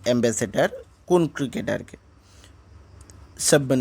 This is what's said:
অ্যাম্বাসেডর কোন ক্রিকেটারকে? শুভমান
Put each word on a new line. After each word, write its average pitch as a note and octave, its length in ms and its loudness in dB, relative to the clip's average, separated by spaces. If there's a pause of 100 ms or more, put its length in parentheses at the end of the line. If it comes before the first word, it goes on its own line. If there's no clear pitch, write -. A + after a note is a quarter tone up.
অ্যাম্বাসেডর A#2+ 640 0 (420)
কোন F3 120 4 (140)
ক্রিকেটারকে? A2 600 -6 (1500)
শুভমান C3+ 340 4